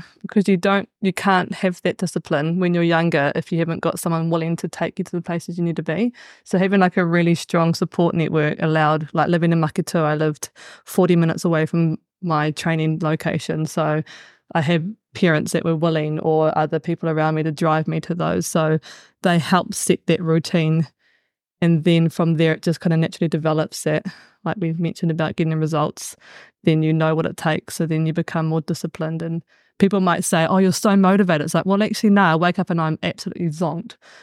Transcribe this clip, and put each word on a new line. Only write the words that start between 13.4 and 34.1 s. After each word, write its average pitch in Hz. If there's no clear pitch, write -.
So 156
I 170
had 170
parents 160
that 170
were 165
willing 156
or 156
other 156
people 170
around 156
me 156
to 160
drive 156
me 160
to 170
those. 175
So 156
they 175
helped 175
set -
that 170
routine. 160
And 165
then 165
from 165
there, 160
it -
just 170
kinda 165
naturally 165
develops 156
that, 151
like 175
we've 165
mentioned 170
about 160
getting 160
the 160
results, 156
then 156
you 156
know 160
what 160
it -
takes. -
So 165
then 160
you 160
become 160
more 160
disciplined. 160
And 165
people 185
might 175
say, 165
"Oh, 185
you're 185
so 208
motivated." 190
It's 165
like, 165
well, 196
actually, 214
no, 202
I 160
wake 175
up 185
and 170
I'm 160
absolutely -
zonked, 165